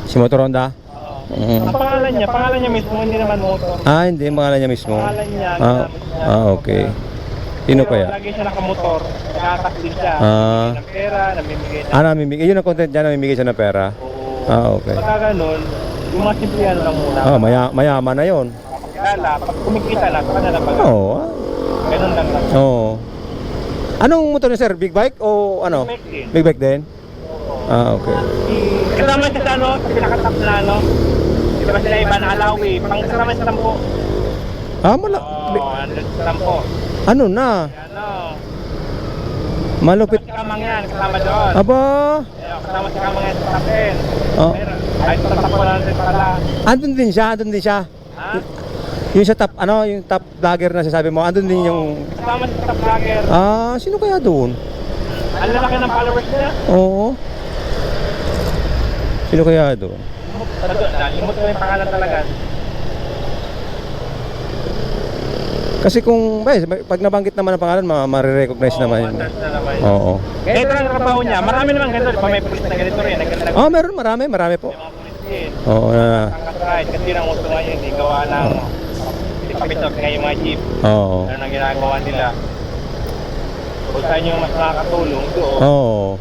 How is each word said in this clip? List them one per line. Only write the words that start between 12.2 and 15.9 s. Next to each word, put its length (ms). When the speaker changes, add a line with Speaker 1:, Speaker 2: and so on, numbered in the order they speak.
Speaker 1:
Yun 120
ang 80
content 240
niya, 140
namimigay 320
siya 120
ng 100
pera. 260
Speaker 2:
Oo. 500
Speaker 1:
Ah, 260
okay. 240
Speaker 2:
Pagka 200
ganun, 320